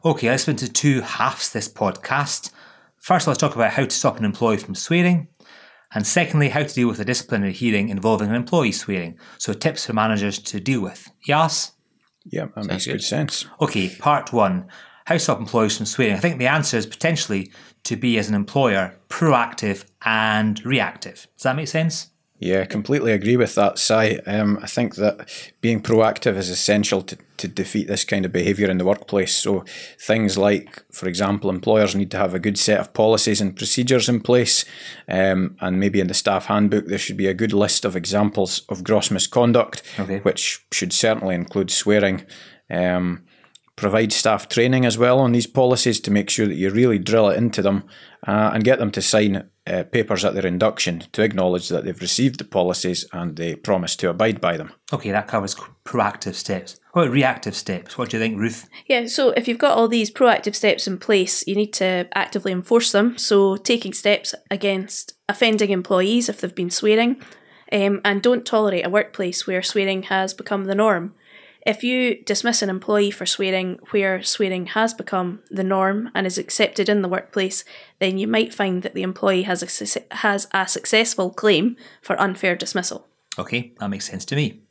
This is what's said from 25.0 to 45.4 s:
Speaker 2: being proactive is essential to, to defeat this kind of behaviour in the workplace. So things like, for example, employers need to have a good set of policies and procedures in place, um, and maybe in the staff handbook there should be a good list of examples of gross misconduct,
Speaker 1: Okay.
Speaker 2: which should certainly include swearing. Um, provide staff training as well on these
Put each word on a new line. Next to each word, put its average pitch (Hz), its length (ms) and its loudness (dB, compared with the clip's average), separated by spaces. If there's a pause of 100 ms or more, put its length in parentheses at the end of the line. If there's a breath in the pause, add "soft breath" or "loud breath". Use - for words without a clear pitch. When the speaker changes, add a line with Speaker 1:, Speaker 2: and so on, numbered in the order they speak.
Speaker 2:
being 113 220 0
proactive 110 560 2
is 92 120 -4
essential 101 520 2
to, - 160 -14 (180)
to - 140 -8
defeat 95 400 -4
this 101 160 -2
kind 98 180 -2
of 90 80 -4
behaviour 98 380 2
in 92 80 0
the 90 80 0
workplace. 98 500 0
So 98 300 0 (340 loud breath)
things 107 380 0
like, 101 540 0
for - 180 -6
example, 98 400 -2
employers 101 460 2
need 98 160 -2
to 98 60 -4
have 92 160 0
a 92 60 -2
good 101 180 0
set 104 220 2
of - 140 -8
policies 110 480 4
and 95 160 -2
procedures 123 500 2
in 120 140 2
place, 120 420 4 (460 loud breath)
um, 92 500 2
and 92 220 0
maybe 101 180 2
in 92 80 0
the 90 60 -2
staff 98 320 0
handbook 104 400 2
there 98 120 -4
should 101 200 -6
be 98 100 0
a 95 60 2
good 104 180 -2
list 101 320 2
of 92 140 -2
examples 98 720 0
of 92 160 -8
gross 104 260 2
misconduct, 120 720 2 (180 loud breath)
Speaker 1:
Okay. 95 200 -4
Speaker 2:
which - 520 -2
should 90 220 -2
certainly 110 420 0
include 92 360 -2
swearing. 98 540 2 (440 loud breath)
Um, 90 540 -2 (520 loud breath)
provide 104 360 0
staff - 380 0
training 127 360 2
as 107 120 2
well 123 220 4
on 127 120 4
these 120 160 2